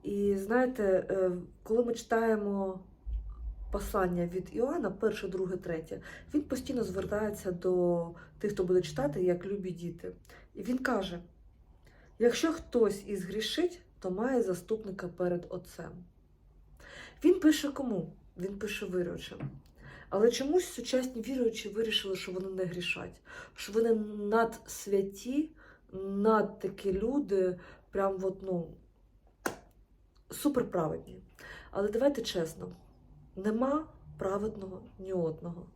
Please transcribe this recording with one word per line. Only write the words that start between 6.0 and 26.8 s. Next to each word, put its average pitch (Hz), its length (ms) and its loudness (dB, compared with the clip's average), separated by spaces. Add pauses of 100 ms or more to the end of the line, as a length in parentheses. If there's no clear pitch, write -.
він 294 80 4
постійно 247 420 -2
звертається 196 680 -2
до 175 560 2 (300)
тих, 208 140 0
хто 190 120 0
буде 180 180 6
читати, 262 400 0
як 180 240 2
любі 190 240 -4
діти. 170 420 -8 (420)
І - 80 -10
він 247 160 0
каже: 190 420 0 (960)
«Якщо 240 340 6
хтось 214 540 2
і 202 100 -2
згрішить, 214 640 0 (180)
то 185 120 -4
має 233 320 2
заступника 190 680 -2
перед 175 400 0
Отцем». 170 440 -10 (1300)
Він 359 160 8
пише 302 280 6
кому? 208 440 -2 (240)
Він 196 220 -6
пише 208 280 -6
віруючим. 180 520 -4 (680)
Але 214 220 8
чомусь 294 420 2
сучасні 254 500 -2
віруючі 226 460 0
вирішили, 196 480 0
що 185 160 -6
вони 185 160 -4
не 190 160 -2
грішать, 175 560 -6 (340)
що - 180 -12
вони 226 220 4 (340)
надсвяті, 226 1200 0 (420)
надтакі 196 1000 2